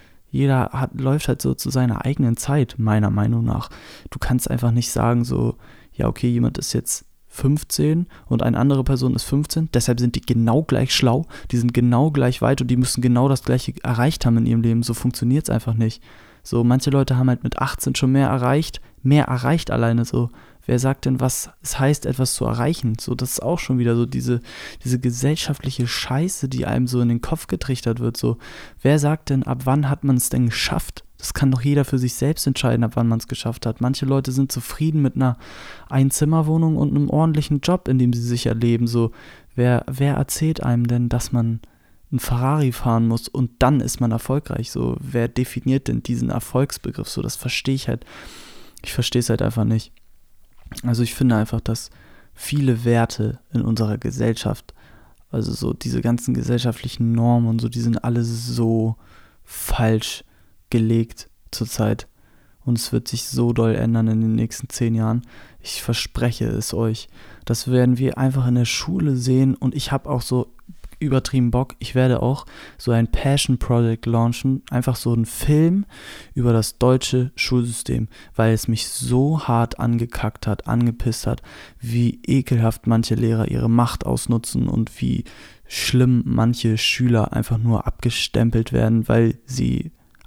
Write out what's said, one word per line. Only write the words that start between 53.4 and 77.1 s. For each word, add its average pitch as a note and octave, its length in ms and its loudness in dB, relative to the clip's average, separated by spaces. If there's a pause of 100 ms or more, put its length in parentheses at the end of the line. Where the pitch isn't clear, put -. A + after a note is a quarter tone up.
in A#2+ 80 0
unserer A2 380 0
Gesellschaft, A2+ 760 -4 (580)
also - 220 -4
so - 220 -4
diese B2 260 -4
ganzen A#2 320 -2
gesellschaftlichen A#2+ 800 -2
Normen A#2 360 2
und A2+ 120 0
so, A#2 80 -2
die A#2+ 120 -6
sind A#2 240 0
alle A#2+ 200 0
so A2+ 720 -2 (460)
falsch - 840 -2 (460)
gelegt A2+ 580 0 (220)
zurzeit. G#2+ 560 -2 (580)
Und A#2+ 140 0
es - 140 -8
wird A#2 160 -2
sich A#2 160 -6
so A#2+ 280 0
doll A2+ 220 2
ändern A2+ 320 0
in A2 140 2
den A2 160 0
nächsten - 320 -4
zehn A#2 260 -2
Jahren. A2+ 280 0 (360)
Ich - 240 -12
verspreche A#2 640 -4
es G#2+ 260 -4
euch. A2+ 360 -2 (360)
Das - 220 -4
werden B2 320 4
wir C3+ 200 -2
einfach C3 280 2
in A#2+ 80 2
der A#2+ 120 2
Schule D#3 500 -2
sehen. C3 400 2
Und C3 180 -2
ich C#3+ 160 -4
hab C#3 160 -4
auch C3+ 160 -2
so - 320 -2 (460)
übertrieben C3 500 2
Bock. B2+ 300 -2
Ich B2 160 -6
werde B2+ 260 4
auch C3 240 -2 (320)
so A#2+ 140 -2
ein A#2 180 2
Passion C#3 480 2
Project A#2 480 0
launchen. A#2 640 0
Einfach B2+ 240 0
so A#2+ 180 -2
einen A2+ 120 2
Film E3 600 2 (480)
über A#2+ 180 2
das A2+ 260 0
deutsche B2+ 560 2